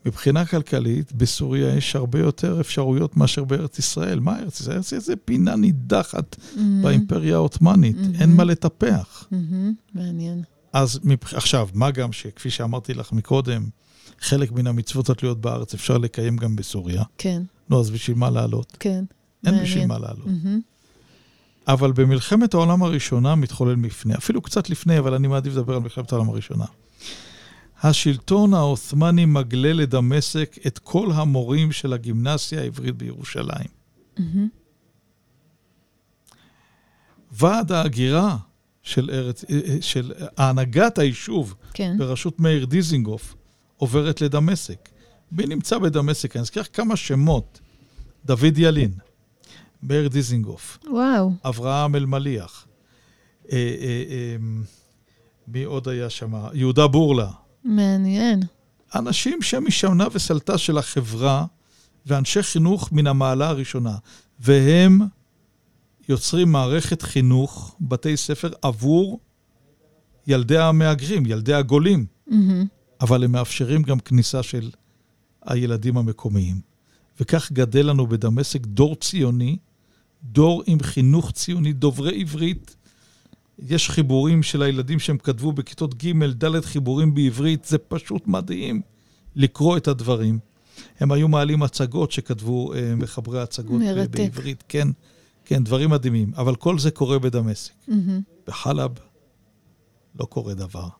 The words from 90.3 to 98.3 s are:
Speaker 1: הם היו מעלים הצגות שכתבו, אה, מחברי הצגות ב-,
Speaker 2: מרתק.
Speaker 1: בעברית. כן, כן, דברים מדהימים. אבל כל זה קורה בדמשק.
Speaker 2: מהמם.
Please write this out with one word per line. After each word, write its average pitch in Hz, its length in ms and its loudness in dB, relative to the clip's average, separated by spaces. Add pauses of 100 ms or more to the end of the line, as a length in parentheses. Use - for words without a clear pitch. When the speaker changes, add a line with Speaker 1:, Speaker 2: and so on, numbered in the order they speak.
Speaker 1:
הם 139 120 2
היו 151 160 2
מעלים 151 360 2
הצגות 139 480 -2
שכתבו, 123 600 -6
אה, 120 220 -2
מחברי 120 460 -6
הצגות 123 400 -4
ב-, - 20 0
Speaker 2:
מרתק. 196 340 -2
Speaker 1:
בעברית. 139 500 -6
כן, 147 200 0 (580)
כן, 135 180 0
דברים 131 260 2
מדהימים. 120 480 0
אבל 127 180 0
כל 170 240 0
זה 151 120 2
קורה 135 280 0
בדמשק. 117 520 -2 (160)
Speaker 2:
מהמם. 196 340 0 (260)